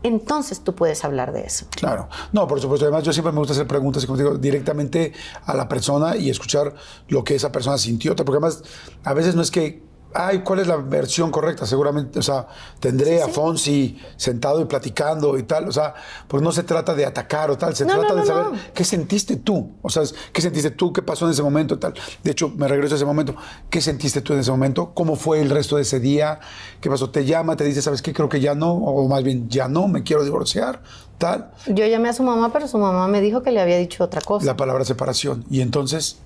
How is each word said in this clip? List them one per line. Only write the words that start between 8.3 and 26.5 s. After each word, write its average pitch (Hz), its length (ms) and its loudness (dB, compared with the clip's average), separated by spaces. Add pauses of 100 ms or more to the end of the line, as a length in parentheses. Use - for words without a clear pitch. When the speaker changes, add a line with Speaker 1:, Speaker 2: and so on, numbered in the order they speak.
Speaker 2:
además, 160 300 0 (400)
a 139 100 -2
veces 165 220 2
no 170 60 4
es 160 100 0
que, 156 380 -2 (240)
"Ay, 185 260 0
¿cuál 190 200 0
es 185 80 2
la 165 80 4
versión 147 560 0
correcta?". 156 340 -2
Seguramente, 143 540 0
o - 20 0
sea, 131 240 0 (360)
tendré 139 360 4
Speaker 1:
Sí, 165 40 4
Speaker 2:
a 143 60 2
Speaker 1:
sí. - 40 -4
Speaker 2:
Fonsi 147 680 0 (180)
sentado 139 420 0
y 151 60 2
platicando 147 720 0
y 127 60 -2
tal. 160 260 0
O - 20 -4
sea, 151 220 -2 (340)
pues 139 160 0
no 165 80 2
se 170 120 0
trata 165 320 0
de 143 100 2
atacar 147 440 -2
o 139 80 0
tal. - 200 0
Se 143 80 0
Speaker 1:
No, 359 80 2
Speaker 2:
trata 415 160 2
Speaker 1:
no, 403 60 2
Speaker 2:
de - 60 2
Speaker 1:
no, 415 60 2
Speaker 2:
saber 403 240 2
Speaker 1:
no. 233 60 -6 (160)
Speaker 2:
qué 180 100 0
sentiste 190 540 0
tú. 175 340 -2 (100)
O - 80 -6
sea, - 140 2 (300)
¿qué 175 80 -2
sentiste 151 300 0
tú? 175 200 0
¿Qué 170 100 0
pasó 151 260 -4
en 165 40 4
ese 143 120 2
momento? 143 360 2
Tal. - 140 -4 (300)
De 156 80 0
hecho, 151 180 -2
me 143 180 -2
regreso 143 280 2
a - 20 0
ese 143 80 0
momento. 143 300 0 (340)
¿Qué - 100 -2
sentiste 143 400 -2
tú 139 140 -2
en 139 60 2
ese 127 120 2
momento? 135 420 0
¿Cómo 160 220 0
fue 156 240 2
el 143 100 2
resto 147 280 2
de 143 60 2
ese 127 180 0
día? 147 400 2 (400)